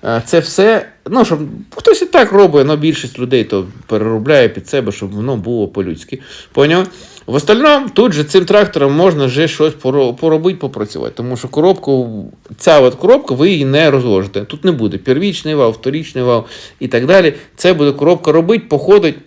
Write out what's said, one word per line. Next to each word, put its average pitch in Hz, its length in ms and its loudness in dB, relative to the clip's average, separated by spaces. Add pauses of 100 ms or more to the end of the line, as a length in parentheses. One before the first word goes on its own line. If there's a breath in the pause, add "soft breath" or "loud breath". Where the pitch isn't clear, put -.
Е, 117 220 -4
це 170 140 2
все, 202 480 0 (220)
ну, 240 140 2
щоб 160 140 -2 (380)
хтось - 260 4
і 349 40 -4
так 247 260 2
робить, 165 340 4
но 151 100 0
більшість 147 420 -4
людей 123 260 -2
то 98 220 -4 (200)
переробляє 113 640 0
під - 200 -10
себе, 120 240 -4
щоб 101 200 -10
воно 117 240 -6
було 107 320 -4
по-людськи. 90 520 -8 (320 loud breath)
Поняв? 165 340 2 (400 loud breath)
В 113 80 -8
остальному, 262 540 2
тут 214 240 2
же 147 120 -2
цим 180 200 2
трактором 165 480 2
можна 156 340 2
вже 139 220 -2
щось 151 260 -2
поро-, 131 400 -2
поробити, 160 440 -2
попрацювати. 104 580 -8
Тому 123 200 -8
що 127 120 -12
коробку, 131 760 -2 (340)
ця 156 220 4
от 127 140 4
коробка, 233 400 2
ви 151 160 2
її 156 140 -2
не 143 260 2
розложите. 101 500 -2
Тут 123 240 -14
не 185 80 2
буде 110 260 -4
первічний 156 560 -4
вал, 127 160 2
вторічний 135 540 -8
вал 120 200 0 (360 loud breath)
і 131 80 -6
так - 180 -2
далі. 170 280 4 (220 loud breath)
Це 180 160 2
буде 147 200 0
коробка 156 400 0
робить, 170 360 0
походить. 170 460 2 (120)